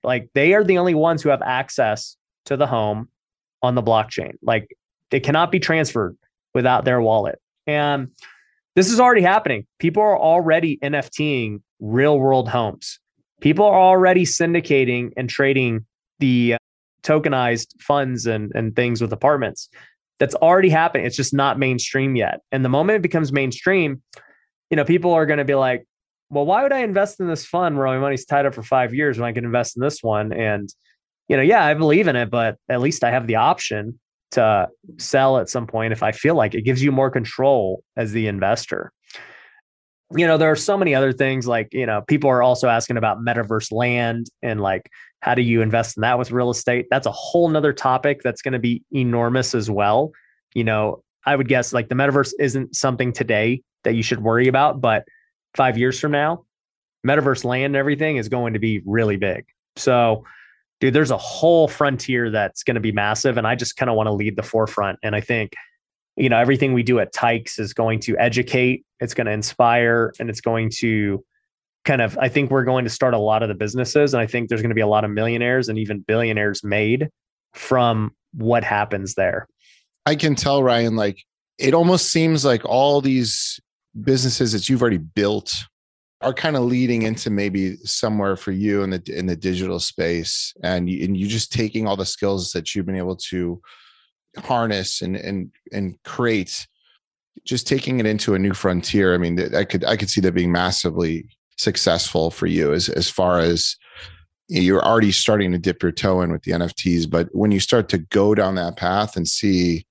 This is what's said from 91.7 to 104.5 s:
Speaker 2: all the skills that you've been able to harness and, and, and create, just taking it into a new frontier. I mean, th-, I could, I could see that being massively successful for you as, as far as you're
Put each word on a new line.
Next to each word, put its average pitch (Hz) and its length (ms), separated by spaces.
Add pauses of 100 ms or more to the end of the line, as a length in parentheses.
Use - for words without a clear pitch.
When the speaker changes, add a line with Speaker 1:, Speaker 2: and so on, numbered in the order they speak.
Speaker 2:
all 101 100
the 95 80
skills 98 480
that 82 220
you've 98 100
been 95 120
able 90 200
to 87 420 (800)
harness 110 640
and, 92 160
and, 95 340 (220)
and 95 320
create, 113 640 (760)
just 123 220
taking 131 340
it 107 60
into 107 280
a 92 40
new 98 140
frontier. 92 600
I 87 40
mean, 85 200
th-, - 160
I 95 100
could, 90 180
I 110 140
could 98 140
see 104 100
that 92 140
being 87 180
massively 87 720 (300)
successful 82 760
for - 160
you 80 260
as, 87 160
as - 220
far 90 300
as 82 360 (720)
you're 95 360